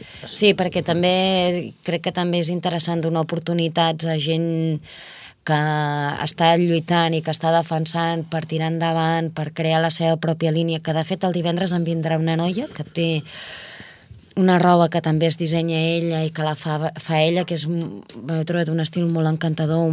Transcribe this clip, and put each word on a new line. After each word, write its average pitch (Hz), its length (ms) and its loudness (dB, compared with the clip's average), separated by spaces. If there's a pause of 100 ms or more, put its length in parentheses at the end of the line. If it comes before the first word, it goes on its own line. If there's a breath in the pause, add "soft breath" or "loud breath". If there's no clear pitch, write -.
(280 loud breath)
Sí, 208 260 4
perquè 180 300 -2
també 180 880 2 (160)
crec 170 160 -2
que 180 80 -2
també 175 320 0
és 160 80 -2
interessant 170 500 0
donar 160 220 0
oportunitats 165 840 0
a 160 140 0
gent 160 600 0 (640 loud breath)
que 151 160 2 (640)
està 165 320 4
lluitant 165 580 2
i 156 80 -2
que 160 80 -4
està 160 240 0
defensant 165 720 0
per 160 180 -4
tirar 160 280 -2
endavant, 165 580 2
per 156 220 -6
crear 160 260 2
la 165 140 2
seva 165 240 2
pròpia 165 340 0
línia, 165 320 0
que 160 100 -2
de 160 120 0
fet 185 180 -6
el 180 100 2
divendres 170 380 0
em 170 140 0
vindrà 160 340 0
una 165 160 0
noia 180 320 -2
que - 160 -10
té 165 260 -2 (1300 loud breath)
una 185 240 4
roba 175 320 6
que 175 80 0
també 160 300 2
es 160 100 0
dissenya 165 400 0
ella 165 460 0
i 156 100 -4
que 156 80 -4
la 151 160 -2
fa, 156 300 -4 (100)
fa 156 240 0
ella, 170 240 2
que 175 80 -4
és 147 140 -2
un, 165 320 -6 (340)
he 160 80 0
trobat 170 240 -2
un 160 160 -2
estil 170 240 -2
molt 160 220 2
encantador, 160 640 0